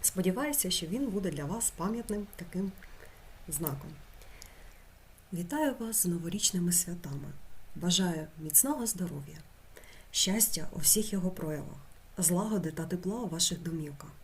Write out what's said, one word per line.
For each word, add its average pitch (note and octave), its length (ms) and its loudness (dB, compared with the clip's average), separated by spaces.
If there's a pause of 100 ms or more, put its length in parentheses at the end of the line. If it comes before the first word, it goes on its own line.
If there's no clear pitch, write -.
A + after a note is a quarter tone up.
Сподіваюся, F#3+ 680 2
що F3 160 0
він B3 220 0
буде F#3+ 220 0
для D3 140 -2
вас G#3 320 0
пам'ятним G#3 580 0
таким F#3 360 -4 (760)
знаком. C#3+ 420 -2 (1400)
Вітаю B3+ 460 2
вас A3+ 240 2
з - 20 4
новорічними F3 640 2
святами. C#3+ 600 0 (440)
Бажаю E3+ 520 2 (100)
міцного A#3+ 480 4
здоров'я, D#3 520 -4 (760)
щастя F#3+ 600 4
у F3+ 80 -4
всіх - 340 6
його F#3 180 2
проявах, D3+ 460 -4 (400)
злагоди F3+ 540 4
та E3 140 -4
тепла F#3 340 -2
у A#3 80 -4
ваших E3+ 320 2
домівках D#3 500 -6 (140)